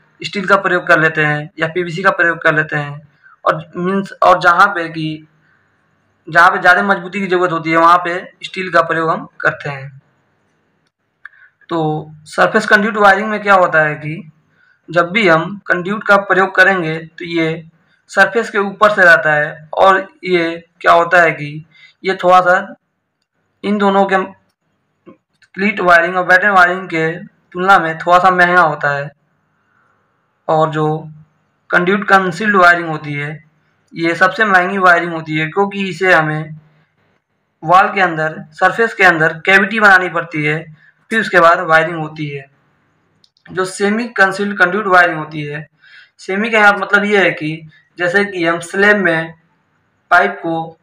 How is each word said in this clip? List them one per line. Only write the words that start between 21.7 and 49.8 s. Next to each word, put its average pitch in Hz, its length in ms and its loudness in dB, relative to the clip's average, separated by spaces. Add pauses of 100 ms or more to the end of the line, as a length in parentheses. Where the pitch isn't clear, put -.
ये 185 200 -2
थोड़ा 180 160 6
सा 190 340 0 (920)
इन 202 140 -2
दोनों 196 340 2
के 190 40 2 (1400)
क्लीट 196 260 -4
वायरिंग 175 360 2
और 180 100 -2
बैटन 180 220 4
वायरिंग 185 400 2
के 165 380 -4
तुलना 185 520 0
में 160 200 -4
थोड़ा 175 200 2
सा 185 120 2
महंगा 180 320 4
होता 147 340 -2
है। 143 160 -10 (1400)
और 156 220 0
जो 156 400 -4 (600)
कंड्यूट 185 340 0
कंसील्ड 196 520 0
वायरिंग 175 320 2
होती 151 240 -8
है, 147 320 -10 (500)
ये 165 200 -2
सबसे 185 300 0
महंगी 190 340 0
वायरिंग 175 340 2
होती 156 260 -6
है, 156 80 -2
क्योंकि 196 420 -4
इसे 185 240 0
हमें 156 480 -2 (1040)
वॉल 190 300 4
के 202 60 -2
अंदर, 160 520 -4
सरफेस 220 420 -2
के 196 100 2
अंदर 160 420 2
कैविटी 202 340 2
बनानी 190 280 4
पड़ती 160 360 -6
है, 156 320 -6 (340)
फिर 220 100 -2
उसके 202 200 2
बाद 170 200 6
वायरिंग 160 360 0
होती 156 320 -10
है। 139 220 -14 (1000)
जो 180 120 -2
सेमी 208 440 -4
कंसील्ड 202 500 -2
कंड्यूट 190 280 0
वायरिंग 175 320 4
होती 156 240 -10
है, 147 260 -12 (500)
सेमी 208 320 -4
का 220 80 0
यहाँ 208 140 6
मतलब 196 320 -2
ये 202 200 2
है 170 60 2
कि 160 380 -8 (300)
जैसे 180 260 0
कि 185 220 -6
हम 170 140 -2
स्लैब 202 360 0
में 165 380 -2 (760)